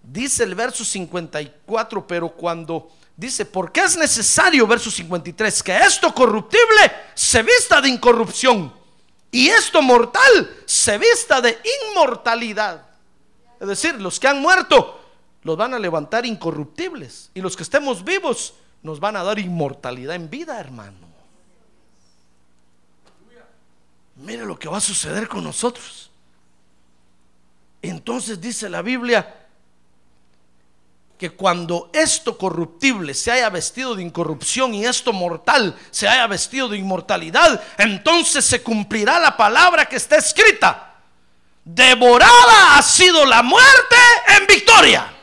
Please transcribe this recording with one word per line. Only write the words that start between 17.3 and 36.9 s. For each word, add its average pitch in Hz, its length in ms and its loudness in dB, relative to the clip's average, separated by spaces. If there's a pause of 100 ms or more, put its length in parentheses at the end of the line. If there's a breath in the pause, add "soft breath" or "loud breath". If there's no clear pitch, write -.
y 185 80 -14
los 185 120 -10
que - 80 -18
estemos 254 400 -6
vivos 349 520 -8 (280)
nos 156 180 -16
van 208 160 -6
a 185 60 -8
dar 202 160 -6
inmortalidad 143 760 -10
en 165 160 -16
vida, 285 280 -14
hermano. 104 480 -20 (3000)
Mire 214 300 -16
lo 190 120 -14
que 160 100 -16
va 180 100 -10
a - 20 -8
suceder 185 480 -8
con 185 160 -12
nosotros. - 680 -12 (1700)
Entonces 202 580 -12
dice 214 300 -12
la 170 100 -10
Biblia 240 540 -4 (1800)
que 175 140 -12
cuando 175 600 -6
esto - 460 -4
corruptible 175 720 -6
se 233 200 -6
haya 240 180 -2
vestido 233 460 -10
de 185 80 -12
incorrupción 185 680 -6
y 208 120 -8
esto 240 280 -4
mortal 185 640 -2 (140 loud breath)
se - 160 -6
haya 233 220 0
vestido 247 400 -6
de 208 100 -8
inmortalidad, 190 840 -2 (160 loud breath)